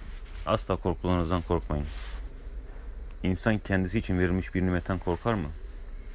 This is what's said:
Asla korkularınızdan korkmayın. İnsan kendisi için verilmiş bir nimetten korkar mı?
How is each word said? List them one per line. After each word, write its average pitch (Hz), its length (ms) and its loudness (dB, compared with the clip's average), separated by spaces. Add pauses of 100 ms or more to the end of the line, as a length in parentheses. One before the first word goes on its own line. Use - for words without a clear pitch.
(460)
Asla 98 300 2
korkularınızdan 87 680 2
korkmayın. 78 440 0 (1400)
İnsan 92 340 4
kendisi 95 420 2
için 92 200 2
verilmiş 90 360 4
bir 92 60 4
nimetten 90 380 2
korkar 90 340 2
mı? 90 140 0 (680)